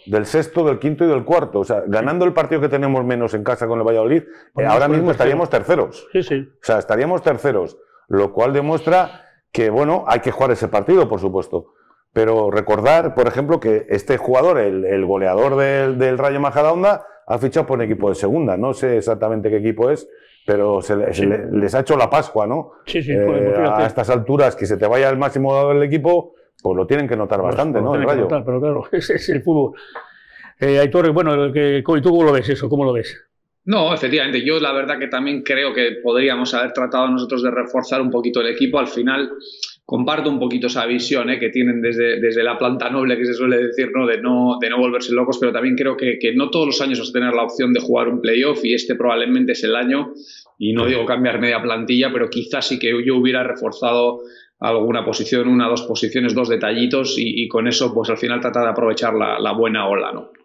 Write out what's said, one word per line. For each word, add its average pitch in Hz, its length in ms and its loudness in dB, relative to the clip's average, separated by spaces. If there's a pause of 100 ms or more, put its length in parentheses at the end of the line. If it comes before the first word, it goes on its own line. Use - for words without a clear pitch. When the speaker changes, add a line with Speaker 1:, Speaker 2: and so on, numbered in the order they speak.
Speaker 1:
del 104 180 0
sexto, 156 400 0
del 139 140 2
quinto 151 260 -2
y - 20 4
del 135 160 2
cuarto. 156 360 0
O 98 40 0
sea, 101 240 -2
ganando 135 380 0
el 175 80 2
partido 156 280 0
que 147 80 0
tenemos 135 360 0
menos 120 280 -2
en 104 100 -4
casa 117 240 -2
con 117 120 -2
el 110 60 -2
Valladolid, 117 380 2
eh, - 40 -20 (260)
Speaker 2:
Ponemos 110 200 0
Speaker 1:
ahora 131 140 4
Speaker 2:
por 151 80 2
el 160 60 2
Speaker 1:
mismo 170 100 2
Speaker 2:
tercero. - 0 -
Speaker 1:
estaríamos 139 380 2
terceros. 131 640 0
Speaker 2:
Sí, 185 100 0
sí. 143 120 -4 (120)
Speaker 1:
O - 160 -20
sea, 110 160 2
estaríamos 143 420 0
terceros, 117 560 0 (300)
lo 98 260 2
cual 127 200 2
demuestra 160 720 0 (280)
que, 110 200 0
bueno, 147 360 2
hay 117 120 2
que 127 100 -4
jugar 127 220 0
ese 110 160 -2
partido, 156 420 4
por 101 100 -2
supuesto. 92 540 -4 (400)
Pero 110 380 2
recordar, 107 640 2
por 120 120 4
ejemplo, 143 320 0
que 110 300 0
este 104 280 0
jugador, 135 420 2
el, 95 260 0
el 95 200 0
goleador 98 500 2
del, 135 420 0
del 127 200 2
Rayo 139 220 0
Majadahonda, 160 640 2 (220)
ha 117 100 0
fichado 135 280 0
por 127 140 -2
un 117 60 -2
equipo 101 240 0
de 92 60 0
segunda. 104 420 0
No 127 160 -2
sé 123 240 0
exactamente 110 520 -2
qué 107 80 2
equipo 110 320 0
es, 151 180 -2 (380)
pero 101 360 2
se 104 140 -2
le-, 104 180 0
se 98 100 -2
Speaker 2:
Sí. - 40 2
Speaker 1:
le-, 104 240 0
les 101 240 0
ha 131 60 0
hecho 147 160 2
la - 120 2
Pascua, 139 360 0
¿no? 143 260 -6 (140)
Speaker 2:
Sí, 170 160 -4
sí, 139 120 -4
Speaker 1:
Eh, 101 120 2
Speaker 2:
joder, 139 200 2
pues 101 120 2
fíjate. 107 260 2
Speaker 1:
a - 40 2
estas 110 220 -2
alturas, 127 460 2
que 104 100 -6
se 98 120 0
te 107 100 0
vaya 135 220 4
el 131 80 0
máximo 135 320 -2
jugador 143 260 2
del 143 80 2
equipo, 160 500 0 (280)
pues 95 140 -2
lo 92 120 0
tienen 139 200 0
que 117 80 -2
notar 101 240 0
Speaker 2:
Pues 92 160 0
Speaker 1:
bastante, 139 240 0
Speaker 2:
lo 107 60 0
Speaker 1:
¿no? 139 100 0
El - 60 0
Speaker 2:
tienen 135 60 0
que 147 60 2
Speaker 1:
Rayo. 127 100 0
Speaker 2:
notar, 117 220 -2
pero 127 160 -2
claro, 147 260 -2
<laughs> - 40 -20
ese - 240 -2
es - 140 -6
el 135 140 -2
fútbol. 151 300 0 (840)
Eh, 139 200 4
Aitor, 156 320 4
bueno, 147 340 2
el 139 80 -2
que, 143 260 2
¿y 156 220 0
tú 180 80 2
cómo 170 140 4
lo 151 80 6
ves 131 180 2
eso? 135 180 -2
¿Cómo 143 160 0
lo 127 100 2
ves? - 300 -8 (420)
Speaker 3:
No, 180 280 0
efectivamente, 131 520 -2
yo 156 160 0
la 143 100 0
verdad 135 260 -4
que 131 100 -6
también 139 360 -4
creo 135 300 -2
que 117 280 -2
podríamos 123 520 0
haber 123 180 -2
tratado 127 380 0
nosotros 123 340 -2
de 123 80 0
reforzar 127 500 -2
un 127 80 -2
poquito 120 300 0
el 117 80 0
equipo. 131 320 0
Al 123 80 -2
final 131 420 -2 (560)
comparto 143 440 -2
un 135 100 -2
poquito 123 280 -2
esa 120 180 -4
visión, 120 440 -2
¿eh? 123 80 -2
que 117 120 -2
tienen 123 320 0
desde, 117 400 0
desde 117 220 2
la 120 140 0
planta 123 320 -2
noble, 131 280 0
que 123 80 -2
se 123 80 -2
suele 123 240 2
decir, 120 360 0
¿no? 131 140 0
De 113 140 0
no, 123 380 0
de 117 100 -2
no 120 80 -2
volverse 123 360 0
locos, 123 240 0
pero 123 140 0
también 123 240 0
creo 135 220 0
que, 127 200 -2
que 113 160 0
no 135 160 0
todos 160 160 0
los 135 160 -2
años 131 180 -2
vas 110 100 -8
a - 40 -8
tener 123 200 0
la 117 100 0
opción 123 300 0
de 117 80 2
jugar 120 260 0
un 120 140 -2
playoff 131 420 0
y 117 100 0
este 120 220 -2
probablemente 123 560 2
es - 140 -4
el 113 100 0
año. 131 380 -2 (440)
Y 107 140 -2
no 117 140 0
digo 120 200 0
cambiar 120 340 0
media 117 220 0
plantilla, 120 500 0
pero 117 180 -2
quizás 123 360 -6
sí 123 140 -4
que 117 100 -2 (160)
yo 131 120 2
hubiera 127 260 2
reforzado 120 800 -2 (380)
alguna 113 460 0
posición, - 440 -2
una, 123 180 4
dos 117 160 -2
posiciones, 117 500 -2
dos 120 160 0
detallitos 117 680 0
y, 117 240 -2
y 110 60 -6
con 113 180 0
eso 120 260 0
pues 113 160 0
al 110 80 -2
final 120 220 -2
tratar 120 240 -2
de 117 60 0
aprovechar 110 440 0
la, 107 260 -2
la 107 120 -2
buena 110 360 0
ola, 98 260 -2
¿no? - 180 -14 (140)